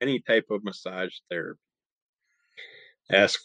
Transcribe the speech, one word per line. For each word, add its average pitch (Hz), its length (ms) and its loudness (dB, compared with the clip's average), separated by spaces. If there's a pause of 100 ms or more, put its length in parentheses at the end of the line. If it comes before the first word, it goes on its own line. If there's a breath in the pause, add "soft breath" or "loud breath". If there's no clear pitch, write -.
any 131 180 0
type 113 300 2
of 107 120 -2
massage 92 520 -8 (160)
therapy. 85 280 -6 (1500 soft breath)
Ask 98 340 4